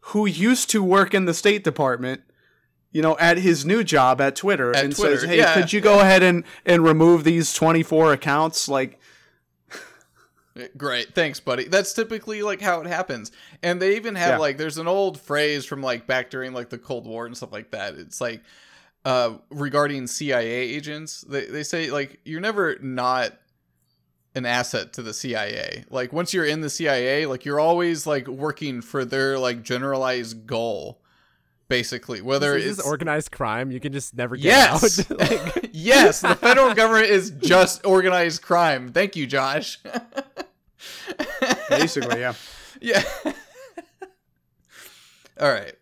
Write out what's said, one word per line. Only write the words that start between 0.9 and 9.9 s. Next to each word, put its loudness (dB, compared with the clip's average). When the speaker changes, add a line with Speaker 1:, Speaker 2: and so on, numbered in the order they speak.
Speaker 1:
in 2
the 0
State 2
Department, -2
you -2
know, 2
at 4
his 2
new 2
job 4
at 0
Twitter 0
Speaker 2:
At 2
Speaker 1:
and -4
Speaker 2:
Twitter, 2
Speaker 1:
says, -4
"Hey, 2
Speaker 2:
yeah. 6
Speaker 1:
could 2
you 0
go 6
ahead 8
and, 4
and 4
remove 6
these 2
twenty-four 4
accounts?" 0
Like, -2